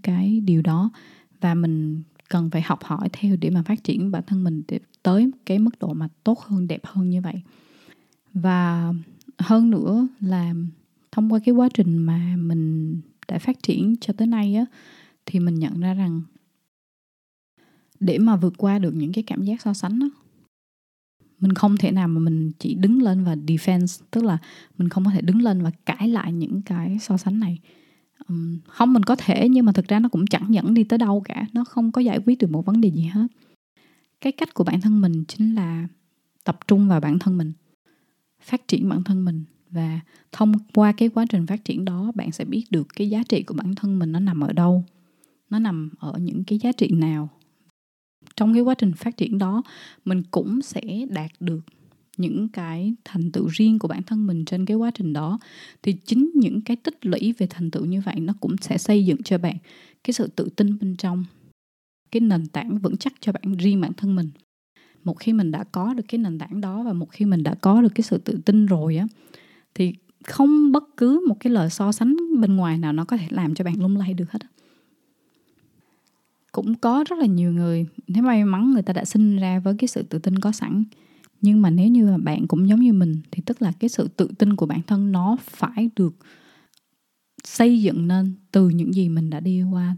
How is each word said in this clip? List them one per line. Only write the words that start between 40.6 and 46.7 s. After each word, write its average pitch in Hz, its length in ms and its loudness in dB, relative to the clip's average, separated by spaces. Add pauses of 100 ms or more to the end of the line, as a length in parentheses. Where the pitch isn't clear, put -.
qua 208 180 6
cái 226 180 2
quá 226 200 0
trình 170 180 0
phát 208 180 -6
triển - 200 -4
đó, 190 300 -4
bạn 165 160 -6
sẽ 165 140 -8
biết 214 240 -6
được 156 260 -2
cái 208 140 -2
giá 214 140 -2
trị - 200 -2
của - 100 -12
bản 180 220 -4
thân 196 240 -2
mình 165 120 -2
nó 165 80 -2
nằm 180 220 -2
ở - 120 -4
đâu, 175 300 2 (640)
nó 208 100 -2
nằm 170 300 -4 (100)
ở - 180 -10
những 175 260 -6
cái 208 160 -4
giá 240 120 -2